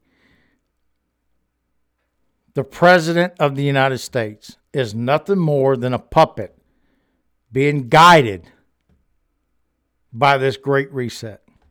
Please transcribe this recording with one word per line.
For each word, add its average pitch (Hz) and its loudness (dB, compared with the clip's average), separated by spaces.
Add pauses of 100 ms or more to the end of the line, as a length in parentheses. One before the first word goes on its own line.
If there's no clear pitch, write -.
(2500)
the 139 -4
President 175 2
of 143 -2
the 139 -6
United 135 -2
States 110 -10 (140)
is 120 -6
nothing 147 -2
more 139 0
than 123 -6
a 117 -4
puppet - -2 (960)
being 135 -2
guided 151 4 (1600)
by 139 0
this 131 -4
great 139 -4
reset. 117 -10 (300)